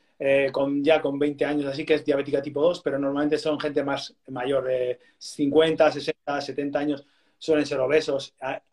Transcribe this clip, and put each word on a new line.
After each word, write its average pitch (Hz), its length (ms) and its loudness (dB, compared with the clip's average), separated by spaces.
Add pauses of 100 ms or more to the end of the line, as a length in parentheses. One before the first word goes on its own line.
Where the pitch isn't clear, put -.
(180)
eh, 139 340 2
con, 139 300 0
ya 156 180 4
con 139 180 -2
veinte 147 260 0
años 147 220 -2
así 139 200 -6
que 156 80 4
es 147 100 -2
diabética 139 380 0
tipo 147 180 -6
dos, 175 220 2
pero 139 160 -2
normalmente 143 400 0
son 147 220 -2
gente 147 240 -2
más 139 300 -6 (120)
mayor, 131 380 -2
de 127 340 -2 (180)
cincuenta, 156 760 4
sesenta, 143 480 -6
setenta 143 400 -4
años, 143 260 -4 (320)
suelen 151 260 2
ser 139 140 -2
obesos. 139 600 0
A, 135 200 -6 (120)